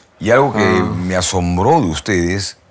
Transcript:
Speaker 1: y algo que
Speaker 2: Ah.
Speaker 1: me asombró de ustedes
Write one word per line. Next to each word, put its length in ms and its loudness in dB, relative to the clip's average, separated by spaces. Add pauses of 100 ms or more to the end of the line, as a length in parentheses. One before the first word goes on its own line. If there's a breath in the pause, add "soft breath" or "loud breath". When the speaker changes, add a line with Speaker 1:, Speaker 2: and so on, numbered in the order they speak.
(200 loud breath)
Speaker 1:
y 120 -2
algo 200 4
que 80 -2 (220)
Speaker 2:
Ah. 20 0
Speaker 1:
me 320 -4
asombró 640 0
de 80 0
ustedes 720 -4 (140)